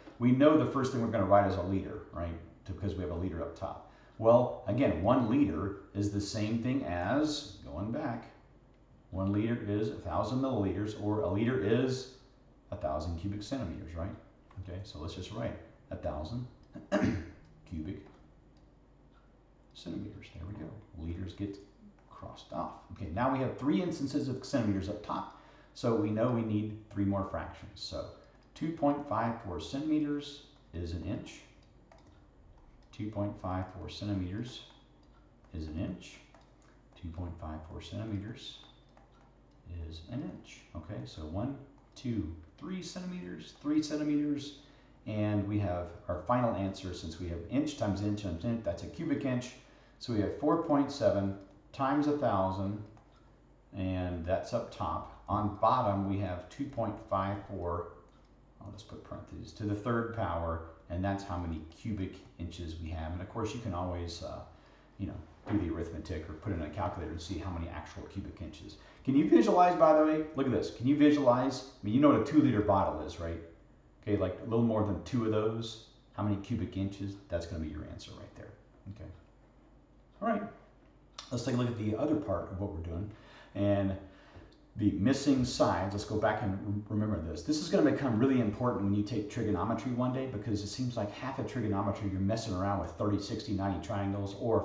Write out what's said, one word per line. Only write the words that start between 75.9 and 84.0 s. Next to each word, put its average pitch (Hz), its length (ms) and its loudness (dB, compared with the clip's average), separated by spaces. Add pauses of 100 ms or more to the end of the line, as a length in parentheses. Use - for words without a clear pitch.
how 104 100 -4
many 104 140 2
cubic 95 380 -4
inches? 98 400 -2 (140)
That's 85 160 -2
gonna 80 180 -6
be 78 60 -4
your 78 220 -8
answer - 260 -12
right - 180 -16
there, - 140 -14 (460)
okay? 85 140 -14 (1120)
All 214 60 0
right, 214 160 0 (880)
let's 127 120 -2
take 127 120 0
a - 20 2
look 123 100 2
at 101 100 -4
the 104 180 0
other 151 200 2
part - 360 -2
of 92 80 -6
what 98 140 -4
we're 85 100 -6
doing. 87 260 -6 (440)
And 98 420 2 (800)